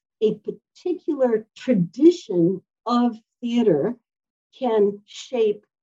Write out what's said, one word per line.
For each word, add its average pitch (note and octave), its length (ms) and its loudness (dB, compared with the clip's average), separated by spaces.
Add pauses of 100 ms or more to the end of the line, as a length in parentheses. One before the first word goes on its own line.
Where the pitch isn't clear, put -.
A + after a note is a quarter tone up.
(220)
a G#3+ 180 0
particular C4 1040 -4 (100)
tradition F#3+ 1040 0 (240)
of A#3+ 300 0 (260)
theater A#3 540 0 (640)
can G#3 480 0
shape, A3 600 -4 (180)